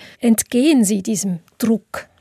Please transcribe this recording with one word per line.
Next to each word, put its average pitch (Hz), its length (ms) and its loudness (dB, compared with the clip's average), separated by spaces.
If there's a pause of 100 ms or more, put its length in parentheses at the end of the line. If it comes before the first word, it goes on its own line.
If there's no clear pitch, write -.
(200)
entgehen 247 640 2
Sie 202 180 -2
diesem 190 380 -4 (160)
Druck? - 500 -4 (140)